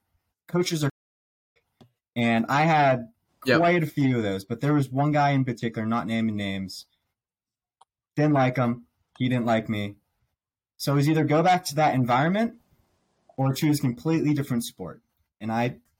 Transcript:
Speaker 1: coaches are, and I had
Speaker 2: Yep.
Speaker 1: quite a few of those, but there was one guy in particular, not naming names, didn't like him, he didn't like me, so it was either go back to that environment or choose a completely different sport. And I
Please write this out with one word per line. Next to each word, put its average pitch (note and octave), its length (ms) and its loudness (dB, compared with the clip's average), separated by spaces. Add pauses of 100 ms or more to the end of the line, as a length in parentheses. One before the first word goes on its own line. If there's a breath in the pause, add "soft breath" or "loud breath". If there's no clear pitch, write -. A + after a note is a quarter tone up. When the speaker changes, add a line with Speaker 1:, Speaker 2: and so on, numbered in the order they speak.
(460)
Speaker 1:
coaches E3+ 380 -2
are, C3+ 60 -2 (1200)
and A#2 360 0
I C#3 120 0
had C#3+ 460 2 (380)
Speaker 2:
Yep. B2 120 4
Speaker 1:
quite F3 240 2
a D#3 40 -4
few C3 320 0
of A2+ 40 -2
those, G2 220 -4
but B2 160 -10
there C#3+ 140 0
was C3+ 160 0
one C#3 200 -2
guy D3 200 2
in C3+ 160 0
particular, A2+ 400 -6
not A2+ 200 -4
naming A2 300 -2
names, G2 480 -8 (1300)
didn't D3+ 200 2
like C3 220 2
him, A#2+ 300 -2 (320)
he B2+ 100 -2
didn't B2 180 0
like A2+ 240 0
me, G#2 260 -6 (840)
so C#3+ 120 -2
it - 20 2
was C#3+ 120 2
either D#3 140 6
go D3 220 4
back F3+ 220 4
to C#3+ 100 -6
that D#3 180 4
environment D#3 600 2 (840)
or C3+ 180 0
choose D3 240 2
a - 40 -12
completely D3 520 0
different C3 300 -2
sport. E2 360 -14 (400)
And A2 120 -6
I A#2+ 240 -2 (240)